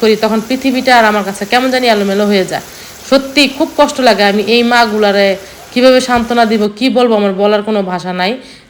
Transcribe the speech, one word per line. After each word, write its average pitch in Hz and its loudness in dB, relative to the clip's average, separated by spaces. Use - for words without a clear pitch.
করি 220 2
তখন 214 -2
পৃথিবীটা 254 0
আর 220 4
আমার 214 0
কাছে 196 -8
কেমন 254 -2
জানি 254 -2
এলোমেলো 202 0
হয়ে 202 2
যায়। 156 -6
সত্যি 269 0
খুব 320 -2
কষ্ট 285 2
লাগে। 214 2
আমি 202 0
এই 240 2
মাগুলারে 208 2
কীভাবে 254 4
সান্ত্বনা 240 0
দিব, 214 0
কি 262 -2
বলবো, 240 2
আমার 202 0
বলার 208 0
কোনো 214 -2
ভাষা 180 -6
নাই। 185 -4